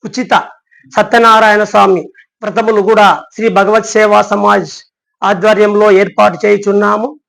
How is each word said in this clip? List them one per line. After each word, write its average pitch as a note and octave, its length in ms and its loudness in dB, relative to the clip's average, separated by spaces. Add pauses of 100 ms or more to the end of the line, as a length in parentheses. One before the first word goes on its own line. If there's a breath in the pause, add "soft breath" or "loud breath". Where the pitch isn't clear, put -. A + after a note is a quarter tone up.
ఉచిత B3 260 -6 (640 soft breath)
సత్యనారాయణ A3 720 2
స్వామి G3 320 0 (400 soft breath)
వ్రతములు G#3+ 460 -2
కూడా G#3+ 180 4 (260)
శ్రీ A3 140 -4 (120)
భగవత్ G#3+ 360 0
సేవా G#3 260 2 (100)
సమాజ్ G3+ 400 -2 (580)
ఆధ్వర్యంలో G#3 600 2 (140)
ఏర్పాటు G3 420 -2
చేయుచున్నాము. G#3 640 -2 (200)